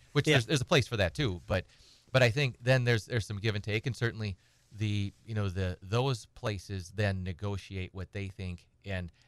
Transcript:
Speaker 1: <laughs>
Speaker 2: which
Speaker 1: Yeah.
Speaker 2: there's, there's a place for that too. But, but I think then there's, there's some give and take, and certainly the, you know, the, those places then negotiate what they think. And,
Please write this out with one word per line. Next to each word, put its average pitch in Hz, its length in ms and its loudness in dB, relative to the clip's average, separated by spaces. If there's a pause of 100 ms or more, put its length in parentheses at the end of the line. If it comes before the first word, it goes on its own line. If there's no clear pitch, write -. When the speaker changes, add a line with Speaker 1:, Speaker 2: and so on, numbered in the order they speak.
Speaker 1:
<laughs> - 60 -20
Speaker 2:
which 143 140 2
Speaker 1:
Yeah. 151 80 6
Speaker 2:
there's, 113 120 4
there's 147 140 2
a - 40 -2
place 147 240 4
for 123 80 -4
that 92 180 2
too. 101 320 -2
But, 95 200 0 (440)
but 131 120 6
I 120 80 6
think 131 300 -2
then 127 240 4
there's, 120 200 4
there's 117 220 -2
some 104 100 -6
give 101 180 0
and 104 80 -4
take, 107 240 -2
and 107 80 -2
certainly 107 420 -4 (400)
the, 101 360 -2 (120)
you 113 100 -8
know, 104 140 -2
the, 92 340 -2
those 120 520 -2
places 95 600 -6
then 98 300 0
negotiate 95 680 -6
what 95 200 -12
they 98 160 -8
think. 92 380 -10 (180)
And, 92 280 -6 (160)